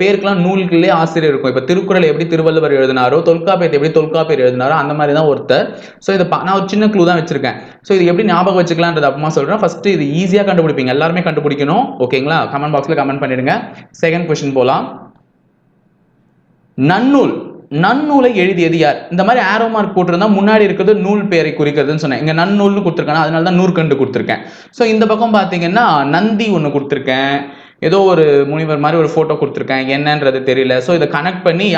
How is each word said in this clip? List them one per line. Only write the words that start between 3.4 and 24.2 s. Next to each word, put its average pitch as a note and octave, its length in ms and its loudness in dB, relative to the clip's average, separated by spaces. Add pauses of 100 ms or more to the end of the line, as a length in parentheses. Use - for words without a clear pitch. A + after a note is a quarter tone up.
எப்படி D#3 180 0
தொல்காப்பியர் D#3 480 0
எழுதினாரோ, B2+ 380 0
அந்த D3+ 160 -4
மாதிரி D3 180 0
தான் D#3 140 2
ஒருத்தர். C3+ 340 0 (400)
So, - 120 0
இதை F3+ 140 2
பா-, D3+ 140 -2
நான் G3 140 0
ஒரு G3 140 -4
சின்ன G#3+ 200 2
க்ளூ F3 160 4
தான் E3+ 120 2
வச்சிருக்கேன். B2+ 360 -4 (280)
So, G#3 120 -2
இது F3 140 4
எப்படி G#3 200 0
ஞாபகம் F#3 300 2
வச்சுக்கலான்றது E3 480 0
அப்புறமா D3+ 300 -4
சொல்றேன். F#3 240 -2
ஃபர்ஸ்ட் F3 320 -2
இது D3 100 -2 (160)
ஈஸியா G3 300 2
கண்டுபிடிப்பீங்க, C#3 460 0
எல்லாருமே E3+ 300 -2
கண்டுபிடிக்கணும். D3 560 0 (220)
ஓகேங்களா? C#3+ 340 -2 (160)
கமெண்ட் D3+ 220 -2
பாக்ஸ்ல D3+ 240 -2
கமெண்ட் C#3 220 -4
பண்ணிடுங்க. C3 300 -2 (500)
செகண்ட் E3 260 -2
கொஸ்டின் C#3 300 -2
போலாம். D3 260 0 (1900)
நன்னூல், G3+ 540 2 (520)
நன்னூலை C#4 440 2 (140)
எழுதியது E3+ 400 0
யார்? D3 160 2 (140)
இந்த F3+ 140 0
மாதிரி A#3+ 140 2 (120)
ஆரோ A3+ 200 0
மார்க் G#3 240 -2
போட்டிருந்தா F3 400 2
முன்னாடி G#3+ 300 4
இருக்கிறது F#3 260 2 (120)
நூல் G3+ 180 0 (100)
பெயரை D#3 260 0
குறிக்கிறதுன்னு D3 460 -2
சொன்னேன். C3+ 180 -2
இங்க D#3 180 0
நன்னூல்னு G3+ 440 0
கொடுத்துருக்கேன், D#3+ 400 -2
அதனால D#3+ 240 0
தான் F3+ 120 2
நூற்கண்டு D#3+ 400 0
கொடுத்துருக்கேன். A2 420 -2 (340)